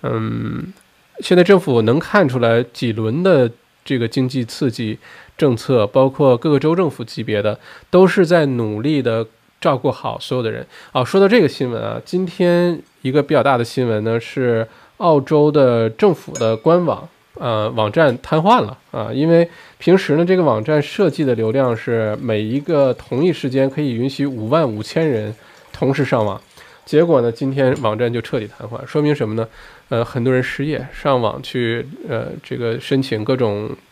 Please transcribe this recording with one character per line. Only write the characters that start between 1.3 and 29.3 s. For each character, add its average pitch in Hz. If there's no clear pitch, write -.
在 180
政 190
府 123
能 117
看 175
出 127
来 117
几 120
轮 113
的 139
这 131
个 117
经 127
济 131
刺 123
激 110
政 135
策， 117
包 135
括 135
各 135
个 143
州 156
政 180
府 127
级 113
别 104
的， 107
都 185
是 175
在 160
努 113
力 143
的 113
照 147
顾 127
好 113
所 -
有 127
的 113
人。 110
哦， 127
说 190
到 196
这 226
个 147
新 127
闻 113
啊， 110
今 185
天 175
一 131
个 143
比 156
较 131
大 123
的 117
新 123
闻 107
呢， 113
是 117
澳 165
洲 151
的 123
政 180
府 -
的 113
官 170
网， 127
呃， 110
网 110
站 139
瘫 -
痪 214
了 208
啊， 110
因 143
为 170
平 185
时 156
呢， 170
这 185
个 185
网 110
站 151
设 180
计 151
的 127
流 110
量 123
是 110
每 110
一 113
个 143
同 131
一 180
时 143
间 135
可 135
以 135
允 120
许 135
五 117
万 151
五 107
千 160
人 107
同 131
时 139
上 117
网， 98
结 151
果 156
呢， 117
今 135
天 131
网 110
站 117
就 120
彻 120
底 107
瘫 -
痪， 117
说 151
明 147
什 135
么 107